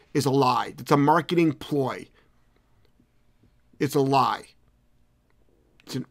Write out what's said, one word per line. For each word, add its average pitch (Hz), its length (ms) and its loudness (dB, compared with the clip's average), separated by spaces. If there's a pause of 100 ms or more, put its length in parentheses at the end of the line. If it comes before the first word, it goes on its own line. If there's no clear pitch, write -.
(120)
is 143 140 -2
a 139 40 0
lie. 127 480 0
It's - 120 -4
a 151 80 4
marketing 160 560 2
ploy. 127 520 -6 (1700)
It's 143 160 -4
a 147 60 0
lie. 131 480 0 (1400)
It's - 80 -14
an 131 160 -8